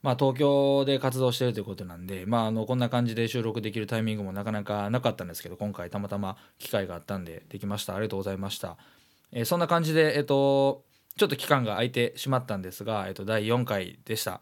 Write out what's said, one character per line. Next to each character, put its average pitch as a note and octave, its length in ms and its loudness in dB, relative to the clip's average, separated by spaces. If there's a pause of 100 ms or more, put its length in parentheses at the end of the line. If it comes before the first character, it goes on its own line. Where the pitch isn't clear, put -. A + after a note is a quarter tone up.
ま C#3 100 2
あ、 B2 80 4
東 C3+ 180 4
京 C#3 480 6
で C#3 140 2
活 C3 180 0
動 B2+ 140 4
し B2 80 -4
て B2+ 60 2
る A#2+ 80 2
と G#2+ 80 -4
い - 0 -
う - 20 -6
こ G2 100 -8
と F#2+ 100 -10
な F2 120 -12
ん F2+ 100 -12
で、 F#2 220 -8
ま A#2 140 2
あ、 A2 60 2
あ A2 40 0
の、 A2 140 0
こ B2+ 100 0
ん B2+ 40 0
な A#2+ 100 2
感 B2 160 2
じ A2+ 100 -2
で A#2 120 2
収 A#2+ 140 -2
録 A2+ 200 -2
で G#2+ 100 -4
き A2+ 80 -4
る G#2 80 -4
タ A2+ 120 -2
イ - 40 0
ミ A2 100 0
ン G#2+ 40 -4
グ G#2 60 -4
も F#2+ 100 -6
な G2+ 100 -6
か A2 80 -4
な G#2 120 -2
か G#2 260 -2
な B2 120 0
か A#2+ 100 2
っ G#2+ 40 -6
た F#2 80 -8
ん F2+ 40 -8
で E2+ 60 -12
す - 80 -10
け F2 80 -12
ど、 F2+ 60 -12
今 G#2 180 -6
回 F2 160 -8
た G2+ 80 -8
ま G2+ 120 -6
た G2+ 100 -4
ま G2 180 -6 (220)
機 - 100 -10
会 G2+ 160 0
が F2 100 -10
あ E2+ 40 -10
っ - 20 -16
た G2 160 -6
ん F2+ 80 -8
で E2 240 -14
で G2+ 80 -12
き G2+ 80 -8
ま G2+ 120 -2
し - 80 -6
た。 F#2+ 100 -6
あ G2 40 -4
り A2 60 -2
が G#2+ 40 -4
と G2+ 80 -4
う - 20 -2
ご F#2+ 40 -4
ざ G2 80 -4
い F#2+ 60 -4
ま G2 140 -6
し - 80 -8
た。 F2 180 -10 (540)
え A#2+ 120 -4
ー、 - 20 0
そ F3 120 0
ん - 20 0
な E3+ 80 2
感 E3+ 160 2
じ D#3 100 0
で、 D#3 240 6
え D3 40 2
ー C#3+ 40 0
と、 C#3 580 4 (340)
ち G#3 60 6
ょ - 20 8
っ - 40 0
と C#3+ 60 -2
期 - 120 -8
間 C3+ 160 6
が G#2+ 100 0
空 A2 120 2
い B2+ 60 -2
て A#2+ 260 0
し - 120 -6
ま C3 100 4
っ B2+ 60 -6
た G#2+ 100 -4
ん G2 60 -4
で F#2 100 -8
す - 120 -12
が、 G#2 240 -2
え F#2+ 40 -6
ー - 20 -8
と、 G2+ 120 -8
第 G#2+ 220 2
四 A#2+ 180 4
回 G2 400 -2
で A2 100 -2
し - 80 -4
た。 - 180 -6